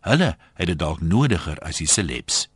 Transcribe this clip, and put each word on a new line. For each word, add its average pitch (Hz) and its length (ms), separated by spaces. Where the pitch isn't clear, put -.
Hulle 143 360
het 92 120
dit 85 120
dalk 82 220
nodiger 90 580
as 80 180
die 80 100
celebs. - 680